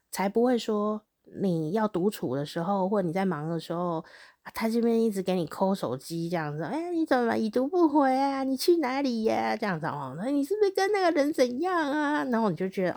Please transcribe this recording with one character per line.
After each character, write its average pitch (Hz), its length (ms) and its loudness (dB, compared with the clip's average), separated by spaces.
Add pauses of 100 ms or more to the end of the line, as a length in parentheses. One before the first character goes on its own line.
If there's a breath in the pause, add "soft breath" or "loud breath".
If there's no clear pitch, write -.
(100)
才 190 180 -2
不 226 140 2
会 247 160 4
说 214 440 -2 (380)
你 165 300 0
要 214 160 0
独 190 240 0
处 139 240 -4
的 143 100 -2
时 170 160 -6
候， 190 280 0
或 202 120 2
你 175 120 0
在 190 120 0
忙 156 240 -2
的 165 120 -2
时 170 120 -8
候， 170 320 -2 (380 loud breath)
啊， - 100 -18
他 226 160 -2
这 226 140 0
边 226 180 2
一 226 80 4
直 196 140 -2
给 180 140 0
你 170 100 0
抠 190 260 0
手 135 240 -4
机 165 320 -6
这 175 80 -2
样 151 200 -4
子 160 100 -4
，“哎， 320 240 -6
你 330 160 0
怎 285 100 2
么 233 200 2
已 220 120 0
读 254 200 0
不 349 200 4
回 277 240 4
啊？ 269 300 0
你 269 140 -2
去 339 220 4
哪 262 220 0
里 240 220 0
呀？” 220 340 2
这 220 80 -4
样 185 140 0
子 156 80 -4
哦 135 320 -6
，“那 240 140 -4
你 285 100 2
是 392 140 -2
不 427 80 4
是 392 80 4
跟 392 180 2
那 415 100 2
个 349 120 4
人 294 200 2
怎 247 280 2
样 339 320 0
啊？” 294 340 0
然 226 160 0
后 208 80 2
你 156 60 -2
就 185 120 -2
觉 190 180 -2
得 165 100 0